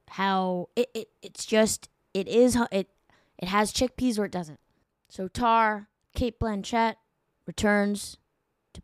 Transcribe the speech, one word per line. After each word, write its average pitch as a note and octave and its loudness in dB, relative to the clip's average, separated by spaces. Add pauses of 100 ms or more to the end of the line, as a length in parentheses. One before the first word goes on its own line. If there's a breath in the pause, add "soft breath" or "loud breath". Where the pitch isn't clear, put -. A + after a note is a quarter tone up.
how, F#3 -2
it, A#3+ 0
it, A3 -10 (120)
it's - -14
just, G#3+ 0 (240)
it F#3+ -4
is, A#3+ 4
hu-, A#3 2
it, F#3+ -2 (500 soft breath)
it F3+ -8
has G#3 2
chickpeas B3 -2
or G#3 0
it F#3 -8
doesn't. D#3+ -10 (500)
So F#3+ -8
Tar, A3+ 2 (280)
Cate A#3+ -2
Blanchett A3+ -2 (520)
returns G3+ 0 (560)
to - -18